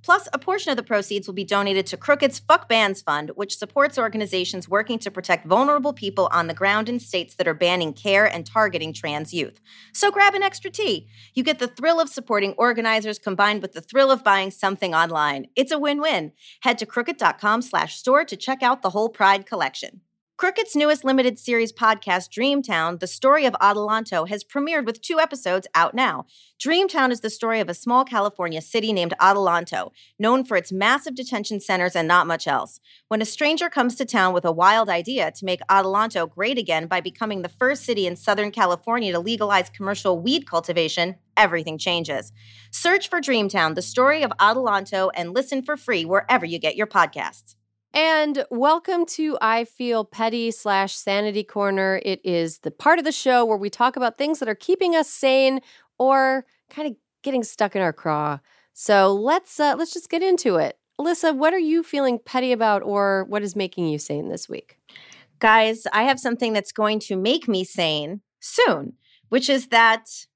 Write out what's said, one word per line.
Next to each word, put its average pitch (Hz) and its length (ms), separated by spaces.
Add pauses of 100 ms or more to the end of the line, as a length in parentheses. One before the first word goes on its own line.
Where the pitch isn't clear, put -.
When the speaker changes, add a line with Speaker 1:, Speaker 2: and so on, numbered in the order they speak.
Speaker 1:
Plus, 392 280
a 302 80
portion 381 320
of 247 60
the 233 60
proceeds 202 440
will 196 60
be 190 100
donated 196 440
to - 100
Crooked's 285 420
Fuck - 300
Bans 208 320
Fund, 151 340
which 202 220
supports 277 400
organizations 196 720
working 220 300
to 196 120
protect 220 340
vulnerable 277 460
people 196 400
on 170 160
the 165 60
ground 202 340
in 240 140
states - 340
that 175 120
are 165 60
banning 175 380
care 196 320
and 170 220
targeting 175 480
trans 151 400
youth. 160 260 (320)
So 403 180
grab 403 240
an 392 100
extra 381 280
tee. 247 360 (260)
You 254 100
get 302 160
the 247 80
thrill 320 320
of 330 80
supporting 208 460
organizers 220 680
combined 202 420
with 190 120
the 165 80
thrill 269 300
of 254 120
buying 196 280
something 190 440
online. 151 520 (100)
It's 269 160
a 294 60
win-win. 285 520 (300)
Head 175 160
to 220 80
crooked 240 320
dot - 200
com 214 240
slash 175 360
store 277 260
to 196 140
check 262 260
out 262 200
the 190 80
whole 214 180
Pride 196 360
collection. - 540 (380)
Crooked's 370 380
newest 294 280
limited 262 360
series 226 340
podcast, 214 560
Dreamtown, 202 680
The 185 80
Story 277 400
of 208 120
Adelanto, 208 680
has 202 140
premiered 285 420
with 226 160
two 320 180
episodes 254 540
out 165 220
now. 208 320 (360)
Dreamtown 330 460
is 233 120
the 220 100
story 226 280
of 202 100
a 175 40
small 247 320
California 202 560
city 220 320
named 175 260
Adelanto, 175 680 (300)
known 247 240
for 240 120
its 175 160
massive 247 440
detention 226 440
centers 185 360
and 165 120
not 170 200
much 165 180
else. 131 340 (280)
When 220 120
a 214 60
stranger 311 420
comes 247 280
to 262 100
town 190 260
with 175 140
a 165 60
wild 196 380
idea 175 420
to - 140
make 180 160 (100)
Adelanto 196 580
great 233 300
again 165 260
by 175 160
becoming 196 400
the 175 80
first 262 340
city 208 220
in 175 100
Southern 208 360
California 208 640
to 175 60
legalize 202 520
commercial 196 480
weed 269 280
cultivation, 170 680 (200)
everything 165 440
changes. 165 520 (380)
Search 381 400
for 349 100
Dreamtown, 196 540
The 180 80
Story 277 400
of 254 80 (100)
Adelanto, 202 760
and 175 180
listen 262 300
for - 140
free 180 280
wherever 196 400
you 170 140
get 156 160
your 208 100
podcasts. 160 680 (380)
Speaker 2:
And 302 580
welcome 330 560
to 302 340
I 226 220
Feel 226 420
Petty 226 460
slash 196 420
Sanity 208 500
Corner. 196 600
It 190 180
is 170 360
the 156 100
part 330 300
of 285 60
the 311 80
show 247 320
where 220 120
we 202 140
talk 247 240
about 247 240
things 294 180
that 233 120
are 214 60
keeping 359 400
us 311 140
sane 262 520 (360)
or 262 480 (240)
kind 302 200
of 214 60 (280)
getting 262 200
stuck 208 320
in 190 60
our 165 120
craw. 151 460 (340)
So 196 400
let's, 254 460
uh, 294 180
let's 330 160
just - 180
get 330 100
into 339 360
it. 151 200 (220)
Alyssa, 320 360
what 311 180
are 381 60
you 320 220
feeling 269 380
petty 254 320
about, 214 320
or 202 460
what 208 120
is 196 140
making 185 320
you 151 100
sane 147 300
this - 220
week? - 280 (640)
Speaker 1:
Guys, 220 520
I 214 120
have 262 160
something 233 340
that's 208 200
going 214 260
to 202 160
make 233 320
me 190 160
sane 160 560 (220)
soon, 190 520 (360)
which 254 200
is 262 200
that 226 560 (100)